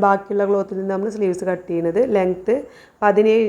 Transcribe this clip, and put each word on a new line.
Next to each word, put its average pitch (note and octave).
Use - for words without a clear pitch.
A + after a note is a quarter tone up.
ബാക്കിയുള്ള G3+
ക്ലോത്തിൽ G3
നിന്ന് F#3+
നമ്മൾ G3
സ്ലീവ്സ് F#3
കട്ട് F3+
ചെയ്യുന്നത് E3+
ലെങ്ത് F#3
പതിനേഴ് G#3+